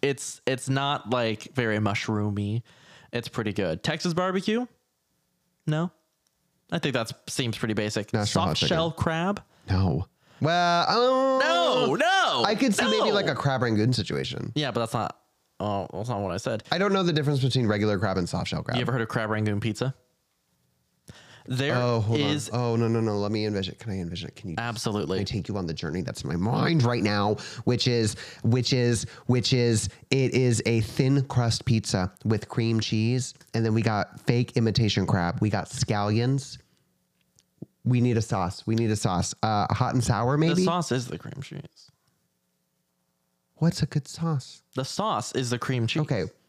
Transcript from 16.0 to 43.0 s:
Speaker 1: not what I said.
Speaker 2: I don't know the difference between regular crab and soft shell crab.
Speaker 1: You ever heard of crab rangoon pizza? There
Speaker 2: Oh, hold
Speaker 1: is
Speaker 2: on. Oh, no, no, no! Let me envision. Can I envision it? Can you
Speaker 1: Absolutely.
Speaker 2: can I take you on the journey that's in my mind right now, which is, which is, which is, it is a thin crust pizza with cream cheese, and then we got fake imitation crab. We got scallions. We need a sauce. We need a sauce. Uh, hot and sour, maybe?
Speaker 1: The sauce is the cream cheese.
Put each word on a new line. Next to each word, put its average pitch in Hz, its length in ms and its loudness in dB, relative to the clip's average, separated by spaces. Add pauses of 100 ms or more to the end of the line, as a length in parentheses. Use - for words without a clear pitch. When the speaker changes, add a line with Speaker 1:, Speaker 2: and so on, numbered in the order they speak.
Speaker 1:
not 104 120 -4
what 95 100 -4
I 87 60 -4
said. 107 340 -4
Speaker 2:
I 175 80 0
don't 202 140 2
know 190 100 2
the 170 100 2
difference 147 300 0
between 127 240 2
regular 104 320 2
crab 95 180 0
and 90 100 0
soft - 200 -4
shell 78 160 -6
crab. - 140 -4
Speaker 1:
You 127 40 0
ever 123 120 -2
heard 127 80 0
of 110 80 -4
crab 110 200 -2
rangoon 107 300 0
pizza? 120 340 -2 (1500)
There 131 280 0
Speaker 2:
Oh, 123 240 2
hold 113 200 2
Speaker 1:
is 147 300 0
Speaker 2:
on. 117 100 -2
Oh, 120 160 0
no, 117 120 2
no, 113 120 2
no! 110 180 0
Let 101 140 0
me 107 140 -2
envision. 101 340 -2
Can 110 120 -8
I 95 80 -4
envision 85 300 -8
it? - 60 -20
Can - 160 -12
you 80 80 -6
Speaker 1:
Absolutely. 104 580 -2
Speaker 2:
can 98 40 -2
I 104 40 -2
take 101 220 -4
you 101 100 -4
on 92 100 -4
the 82 60 -4
journey 82 280 -4
that's - 220 -8
in 65 60 -6
my 78 60 -2
mind 120 480 2
right 120 200 2
now, 104 320 2 (300)
which 120 220 2
is, 117 280 2 (280)
which 120 300 2
is, 120 320 2 (200)
which 123 280 2
is, 120 360 2 (220)
it 131 240 2
is 123 320 4
a 113 140 4
thin 135 440 2
crust 120 400 0
pizza 104 460 2 (140)
with 107 220 0
cream 113 320 0
cheese, 113 540 0 (220)
and 113 100 2
then 113 80 2
we 110 100 4
got 107 380 -2
fake 123 340 2
imitation 107 520 2
crab. 87 340 2
We 107 100 4
got 98 180 -2
scallions. 117 880 0 (1300)
We 123 180 2
need 120 160 2
a 113 40 2
sauce. 95 460 -4
We 113 80 0
need 113 160 0
a 107 40 2
sauce. 90 460 0
Uh, 107 320 0
hot - 220 0
and 123 80 2
sour, 120 340 0
maybe? 165 160 4
Speaker 1:
The 180 120 2
sauce 175 260 0
is 123 160 -2
the - 100 -10
cream - 240 -12
cheese. - 500 -16 (1600)